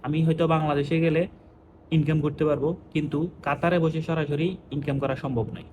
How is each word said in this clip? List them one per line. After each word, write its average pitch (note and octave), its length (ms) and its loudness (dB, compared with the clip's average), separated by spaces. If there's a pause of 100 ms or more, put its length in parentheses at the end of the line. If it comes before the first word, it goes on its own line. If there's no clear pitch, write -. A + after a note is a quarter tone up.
আমি D#3 200 0
হয়তো D#3+ 260 4
বাংলাদেশে D#3 520 2
গেলে E3 260 2 (640)
ইনকাম D#3 300 2
করতে D3 240 0
পারবো, D3+ 320 0 (160)
কিন্তু D#3 380 -2 (120)
কাতারে E3+ 360 0
বসে D#3+ 240 0
সরাসরি D#3+ 540 -2 (140)
ইনকাম C#3+ 280 -2
করা C3 180 -2
সম্ভব B2 380 -2
নয়। E2+ 180 -14